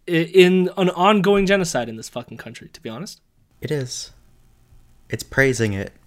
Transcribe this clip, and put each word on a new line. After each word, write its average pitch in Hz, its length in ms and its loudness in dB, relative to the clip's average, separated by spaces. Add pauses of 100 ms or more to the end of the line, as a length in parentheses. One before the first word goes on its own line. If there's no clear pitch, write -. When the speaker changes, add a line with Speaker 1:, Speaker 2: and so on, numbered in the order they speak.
Speaker 1:
i-, 175 60 -4
in 180 640 4
an 180 140 2
ongoing 196 560 4
genocide 170 420 0
in 113 80 -12
this 110 140 -16
fucking 117 260 -12
country, 113 320 -18
to - 120 -20
be 117 100 -12
honest. 135 300 -14 (400)
Speaker 2:
It 131 100 -10
is. 139 420 -6 (960)
It's - 140 -8
praising 120 500 0
it, 98 200 -6 (140)